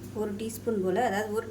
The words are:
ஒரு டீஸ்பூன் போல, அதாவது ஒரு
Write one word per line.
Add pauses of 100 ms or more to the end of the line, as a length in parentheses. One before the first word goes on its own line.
(220)
ஒரு
டீஸ்பூன்
போல, (120)
அதாவது
ஒரு